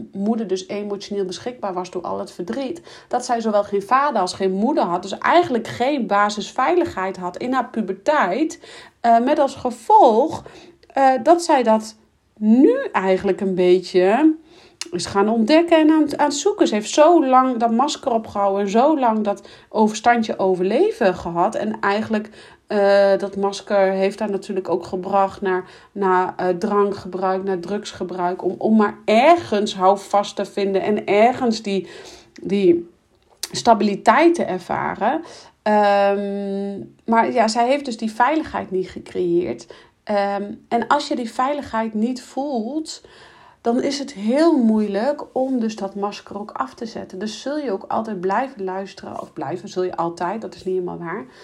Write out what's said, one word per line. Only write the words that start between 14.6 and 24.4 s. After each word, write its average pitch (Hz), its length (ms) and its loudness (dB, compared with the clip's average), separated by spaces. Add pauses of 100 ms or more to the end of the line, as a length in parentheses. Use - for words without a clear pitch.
is 175 160 -6
gaan 202 240 0
ontdekken 311 480 4
en 311 120 6
aan, 311 300 2
aan 294 60 4
het 294 80 -2
zoeken. 392 340 0
Ze 226 60 -2
heeft 214 200 -4
zo 311 320 6
lang 254 320 4
dat 226 140 0
masker 277 400 0
opgehouden 202 500 0
en 202 80 -2
zo 269 300 4
lang 220 240 2
dat 202 240 -4 (220)
overstandje 220 680 2
overleven 196 760 2
gehad. 180 400 -2
En 214 240 -4
eigenlijk, 214 500 -2 (380)
eh, 196 500 4
dat 196 180 -6
masker 196 560 0
heeft 190 280 -2
haar 214 100 -2
natuurlijk 190 400 -6